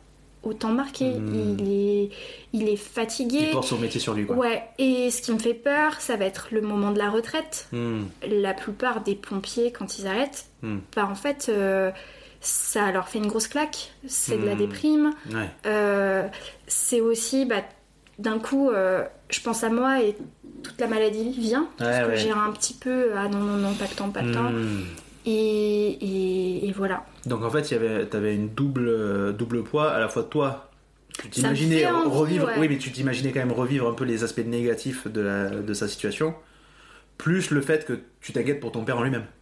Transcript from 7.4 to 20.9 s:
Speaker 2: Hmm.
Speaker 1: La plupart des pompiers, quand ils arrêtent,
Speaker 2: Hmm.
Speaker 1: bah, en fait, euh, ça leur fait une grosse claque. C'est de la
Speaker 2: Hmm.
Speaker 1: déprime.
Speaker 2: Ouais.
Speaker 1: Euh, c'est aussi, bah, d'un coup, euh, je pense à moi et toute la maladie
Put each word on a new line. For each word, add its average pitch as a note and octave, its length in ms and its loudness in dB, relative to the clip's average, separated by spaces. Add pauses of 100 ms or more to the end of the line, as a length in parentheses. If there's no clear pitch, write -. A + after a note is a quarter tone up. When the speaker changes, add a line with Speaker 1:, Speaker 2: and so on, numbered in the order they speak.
Speaker 2:
Hmm. A#2 300 -2 (260)
Speaker 1:
La G3 240 2
plupart A3 500 -2
des G3 120 0
pompiers, A3 580 -2
quand - 260 -10
ils G3 80 -8
arrêtent, B3 380 -2 (160)
Speaker 2:
Hmm. G#2+ 200 -4 (140)
Speaker 1:
bah, G3+ 160 2
en G3 40 -4
fait, C#4 340 -4
euh, F#3+ 420 2 (520)
ça - 500 0
leur F#3 160 -2
fait A3+ 100 -4
une G#3 100 0
grosse A3 200 0
claque. - 460 -4 (120)
C'est - 300 0
de D3 80 0
la G3+ 100 2
Speaker 2:
Hmm. - 40 0
Speaker 1:
déprime. D4+ 560 2 (180)
Speaker 2:
Ouais. A2 160 -2 (160)
Speaker 1:
Euh, G3+ 640 2 (380)
c'est - 340 2
aussi, A#3 460 2
bah, G#3 160 0 (560)
d'un A3 200 0
coup, C4+ 300 2
euh, F#3 340 4 (280)
je - 100 -4
pense A3+ 240 -2
à A3+ 60 0
moi B3+ 320 4
et G#3 120 2 (480)
toute - 160 -14
la A3+ 100 -2
maladie A3 500 2